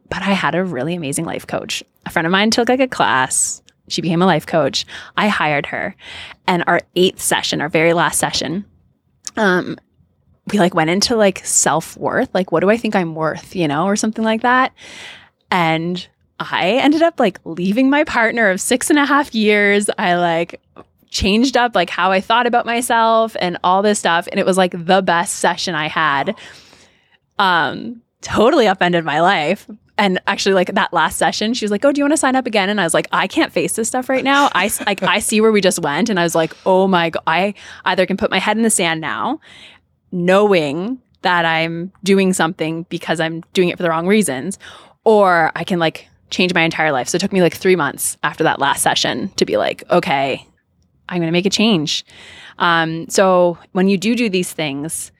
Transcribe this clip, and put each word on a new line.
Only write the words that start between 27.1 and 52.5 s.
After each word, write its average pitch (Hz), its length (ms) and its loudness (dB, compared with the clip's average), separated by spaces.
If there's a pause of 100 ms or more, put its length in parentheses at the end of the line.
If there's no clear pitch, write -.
Um, 185 640 0 (200)
totally 247 440 2
upended 180 380 2
my - 160 0
life. 175 480 0 (300)
And 190 280 2
actually, 196 280 0
like, 185 200 0
that 196 200 0
last 165 240 0
session, 180 340 0
she 247 120 -6
was 202 60 -2
like, 208 140 -2
"Oh, 285 80 4
do 277 60 -2
you 285 60 0
wanna 294 120 0
sign 262 180 0
up 254 120 0
again?" 202 240 0
And 208 100 -2
I 180 40 2
was 165 100 -2
like, 170 180 2
"I 175 140 0
can't 285 260 -2
face 165 220 -2
this 226 140 -4
stuff 254 200 -6
right 262 160 -2
now. 277 300 4
I 180 120 2
s-, - 200 -6
like, 196 160 -4
I 185 160 2
see 214 240 0
where 220 100 4
we 208 80 4
just 180 180 2
went." 165 300 -2
And 202 100 0
I 170 40 2
was 170 120 0
like, 160 200 0 (100)
"Oh 190 240 4
my 170 220 2
go-, - 160 -6
I 180 260 0 (320)
either 185 220 2
can 190 100 -2
put 208 140 -2
my 185 80 2
head 214 180 0
in 226 60 0
the 220 80 4
sand 165 320 -2
now, 120 380 -6 (720)
knowing 180 880 2 (220)
that 180 240 2
I'm 165 480 -2 (100)
doing 190 300 2
something 165 560 -2
because 165 320 -4
I'm 165 220 -4 (100)
doing 180 160 2
it - 80 -4
for - 60 -8
the 170 80 0
wrong 165 160 -2
reasons, 180 520 0 (460)
or 185 500 4
I 165 100 -6
can, 180 140 -2
like, 160 300 -2 (220)
change 180 240 0
my 170 80 2
entire 160 300 0
life." 123 160 -4
So - 80 -2
it 170 40 0
took 196 120 -4
me, 190 100 4
like, 160 120 2
three 185 220 2
months - 460 -4
after 151 220 -4
that - 140 0
last 139 240 0
session 139 540 -2
to - 80 2
be - 140 -2
like, - 320 -4
"Okay, 139 560 0 (640)
I'm 180 100 -4
gonna 160 100 -2
make 175 160 0
a 185 40 0
change." 202 560 -2 (520)